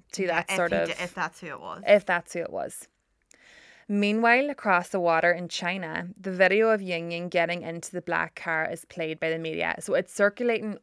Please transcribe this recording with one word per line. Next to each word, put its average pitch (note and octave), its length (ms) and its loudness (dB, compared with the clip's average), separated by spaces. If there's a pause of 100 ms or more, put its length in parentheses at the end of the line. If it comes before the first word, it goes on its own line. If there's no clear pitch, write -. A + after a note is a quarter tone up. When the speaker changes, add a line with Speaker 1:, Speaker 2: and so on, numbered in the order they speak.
(120)
Speaker 1:
to F#3+ 100 -4
Speaker 2:
Yeah, F3+ 60 0
Speaker 1:
that E3+ 220 0
Speaker 2:
if F#3+ 60 0
Speaker 1:
sort F3 140 2
Speaker 2:
he E3+ 80 2
Speaker 1:
of E3+ 120 0
Speaker 2:
di-, F#3 120 -4
if F3 100 -8
that's E3+ 280 -6
who E3+ 80 -12
it C3+ 120 -12
was. F2 280 -12
Speaker 1:
if G3+ 180 8
that's F3 280 -2
who F3 40 -4
it - 140 -6
was. - 340 -8 (1040)
Meanwhile, A3+ 600 4
across F#3+ 420 0
the F#3+ 100 0
water E3+ 320 4
in F3 160 -4
China, F3 600 -6 (100)
the F#3+ 120 -8
video F#3+ 380 4
of G#3+ 120 4
Ying E3+ 300 -4
Ying E3+ 180 -6
getting F3 340 0
into E3 280 -8
the F3+ 100 -6
black E3 360 -2
car D#3+ 340 -2
is E3+ 140 -10
played D#3+ 360 -8
by D#3+ 80 -2
the E3 100 -2
media. E3 420 -4
So - 140 -2
it's F#3 200 -2
circulating G#3 680 0